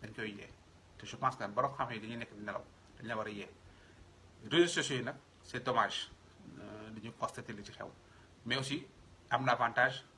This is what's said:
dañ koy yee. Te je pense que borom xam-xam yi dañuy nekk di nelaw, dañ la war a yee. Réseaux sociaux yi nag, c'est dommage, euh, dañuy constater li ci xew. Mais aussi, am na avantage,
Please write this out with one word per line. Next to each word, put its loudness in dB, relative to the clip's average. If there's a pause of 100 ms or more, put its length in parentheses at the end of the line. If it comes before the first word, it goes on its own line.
dañ -10
koy -4
yee. -14 (460)
Te -14
je -10
pense 2
que -4
borom 2
xam-xam -2
yi -6
dañuy -8
nekk -10
di -12
nelaw, -4 (340)
dañ -10
la -2
war -2
a -6
yee. -8 (1040)
Réseaux 8
sociaux 2
yi -2
nag, -4 (260)
c'est -6
dommage, 2 (480)
euh, -12
dañuy -10
constater -4
li -10
ci -14
xew. -10 (560)
Mais 2
aussi, -2 (440)
am 4
na 6
avantage, 4 (140)